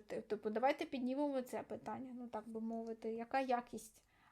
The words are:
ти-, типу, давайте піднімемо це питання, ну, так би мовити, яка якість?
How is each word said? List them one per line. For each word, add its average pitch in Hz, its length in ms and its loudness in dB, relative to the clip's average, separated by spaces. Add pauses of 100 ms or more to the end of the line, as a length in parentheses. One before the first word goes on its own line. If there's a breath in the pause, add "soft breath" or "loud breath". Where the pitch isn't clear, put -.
ти-, 208 140 -2
типу, 214 280 0
давайте 269 360 4
піднімемо 269 560 2
це 247 220 -4
питання, 226 540 -6
ну, 247 100 -8
так 220 200 -6
би 226 140 -6
мовити, 226 500 -4
яка 233 280 0
якість? 240 540 0 (380 soft breath)